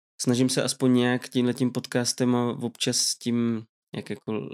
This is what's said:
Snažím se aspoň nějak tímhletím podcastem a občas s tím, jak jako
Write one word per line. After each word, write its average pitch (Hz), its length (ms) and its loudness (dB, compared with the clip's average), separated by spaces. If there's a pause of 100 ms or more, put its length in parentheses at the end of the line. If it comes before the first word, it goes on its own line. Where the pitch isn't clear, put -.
(200)
Snažím 127 280 4
se 127 140 0
aspoň 127 320 2
nějak 123 340 2
tímhletím 123 440 0
podcastem 123 640 0
a 120 140 0
občas 120 460 -4
s - 220 -2
tím, 117 460 -2 (320)
jak 107 140 -10
jako - 420 -6